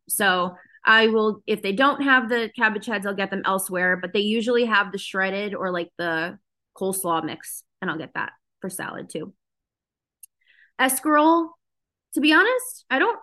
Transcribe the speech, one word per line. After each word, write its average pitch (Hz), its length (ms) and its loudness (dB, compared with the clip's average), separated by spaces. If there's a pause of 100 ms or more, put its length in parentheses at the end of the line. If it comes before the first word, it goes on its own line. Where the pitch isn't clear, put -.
So 185 480 0 (280)
I 220 240 6
will, 214 400 0
if 208 140 -2
they 196 100 -2
don't 277 300 2
have 254 260 4
the 233 260 -2
cabbage 214 320 0
heads, 202 200 -4
I'll 202 80 -4
get 196 160 -4
them 196 140 -6
elsewhere, 185 520 0
but 180 160 -8
they 214 80 0
usually 233 460 0
have 202 260 0
the 196 60 -6
shredded 196 540 -4
or, 185 200 -4
like, 175 260 -6
the 170 400 -4 (380)
coleslaw 180 480 -2
mix, - 400 -12 (180)
and - 80 -6
I'll 156 80 -4
get 143 160 -12
that - 200 -6 (260)
for 190 100 -8
salad - 400 -12
too. 165 240 -10 (1500)
Escarole, 302 680 4 (640)
to 302 80 -2
be 294 120 4
honest, 440 560 2
I 262 120 0
don't 427 220 0